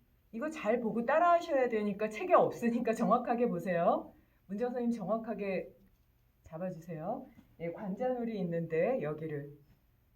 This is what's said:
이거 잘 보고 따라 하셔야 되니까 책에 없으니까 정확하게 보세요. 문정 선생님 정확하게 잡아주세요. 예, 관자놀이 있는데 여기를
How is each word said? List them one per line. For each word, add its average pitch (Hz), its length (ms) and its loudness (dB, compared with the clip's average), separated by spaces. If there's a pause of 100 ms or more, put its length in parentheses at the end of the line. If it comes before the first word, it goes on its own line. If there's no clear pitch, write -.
(320)
이거 277 180 -6
잘 240 300 0
보고 233 260 -2
따라 339 280 6
하셔야 311 340 2
되니까 208 400 -2
책에 359 260 2
없으니까 233 600 2
정확하게 240 520 2
보세요. 180 680 0 (360)
문정 240 240 -2
선생님 240 180 0
정확하게 202 840 -4 (680)
잡아주세요. 170 880 -8 (320)
예, 170 100 -4
관자놀이 226 680 -4
있는데 165 640 0
여기를 151 540 -6 (580)